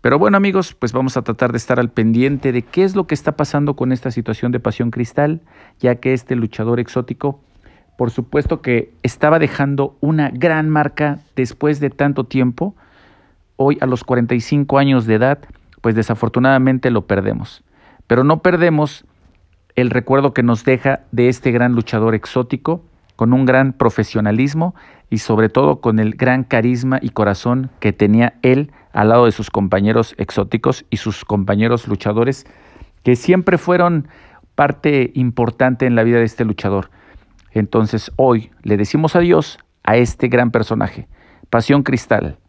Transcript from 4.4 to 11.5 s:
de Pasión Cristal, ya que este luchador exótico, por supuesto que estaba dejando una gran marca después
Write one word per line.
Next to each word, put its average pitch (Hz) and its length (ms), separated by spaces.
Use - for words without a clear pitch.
de 120 80
Pasión 120 320
Cristal, 147 520
ya 123 180
que 131 180
este 127 200
luchador 117 460
exótico, 127 600
por 120 140
supuesto 147 520
que 120 300
estaba 151 360
dejando 139 640
una 151 300
gran 156 400
marca 147 500
después 143 420